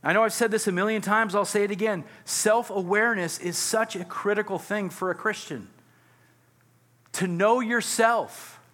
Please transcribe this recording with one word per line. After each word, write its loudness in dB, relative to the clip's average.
I 0
know 4
I've 0
said 0
this 0
a 0
million 0
times, 2
I'll 2
say 0
it 0
again. -2
Self-awareness 0
is -4
such -2
a -6
critical -2
thing -4
for -4
a -2
Christian. -6
To -2
know 4
yourself. 0